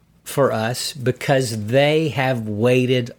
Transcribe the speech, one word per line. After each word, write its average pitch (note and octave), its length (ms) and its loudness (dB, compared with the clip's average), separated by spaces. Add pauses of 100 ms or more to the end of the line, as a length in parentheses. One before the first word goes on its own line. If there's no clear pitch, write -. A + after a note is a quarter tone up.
(240)
for C3 280 0
us A2+ 420 -4
because B2 720 -2
they D3 440 2
have B2+ 380 -2
waited B2 720 2